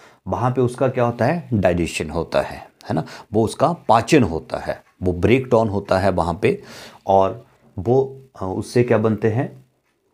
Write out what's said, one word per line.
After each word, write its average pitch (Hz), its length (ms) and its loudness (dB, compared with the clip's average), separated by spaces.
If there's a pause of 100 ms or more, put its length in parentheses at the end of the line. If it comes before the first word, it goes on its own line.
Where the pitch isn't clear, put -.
(280)
वहाँ 120 220 -2
पे 131 100 -2
उसका 123 280 0
क्या 127 160 0
होता 117 200 -2
है? 160 300 -2
डाइजेशन 87 560 0
होता 80 300 -2
है, - 300 -8 (180)
है - 60 -2
ना। - 100 -2 (280)
वो 110 120 2
उसका 135 280 0
पाचन 117 500 4
होता 80 360 -4
है, - 240 -8 (200)
वो 92 100 0
ब्रेकडाउन 110 560 2
होता 98 300 0
है 95 120 2
वहाँ 87 320 -2
पे। - 200 0 (440)
और 95 400 2 (320)
वो, 131 440 0 (200)
अ, - 20 -8
उससे 95 380 -2
क्या 110 160 2
बनते 110 300 0
हैं? 123 360 -4 (500)